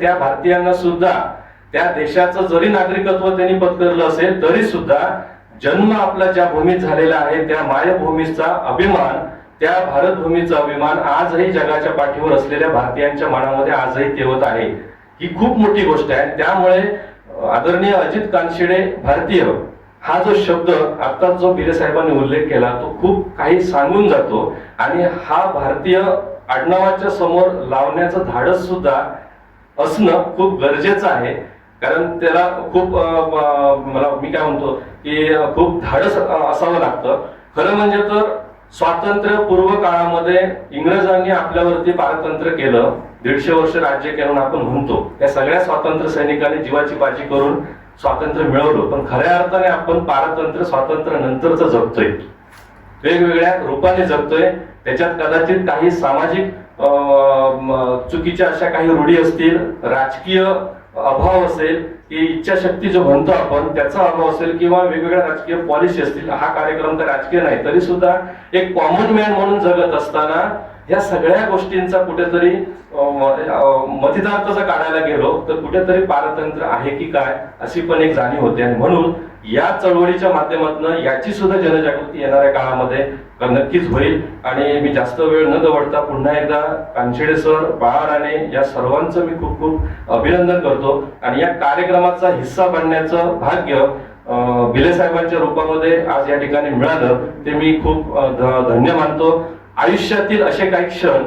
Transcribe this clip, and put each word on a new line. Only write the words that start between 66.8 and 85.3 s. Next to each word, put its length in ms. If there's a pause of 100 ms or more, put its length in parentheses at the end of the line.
तर 60
राजकीय 360
नाही, 240
तरी 160
सुद्धा 380 (340)
एक 260
कॉमन 340
मॅन 180
म्हणून 280
जगत 340
असताना 640 (300)
या 100
सगळ्या 500
गोष्टींचा 540
कुठेतरी, 520 (420)
अ, 40
म-, 340 (140)
अ, 360
मतितार्थ 640
जर 140
काढायला 400
गेलो 420
तर 60
कुठेतरी 480
पारतंत्र्य 680
आहे 200
की 160
काय 400 (160)
अशी 200
पण 200
एक 120
जाणीव 260
होते. 240
आणि 120
म्हणून 380 (320)
या 360
चळवळीच्या 480
माध्यमातून 680
याची 340
सुद्धा 280
जनजागृती 640
येणाऱ्या 300
काळामध्ये 720 (160)
नक्कीच 500
होईल. 300 (220)
आणि 360
मी 140
जास्त 260
वेळ 280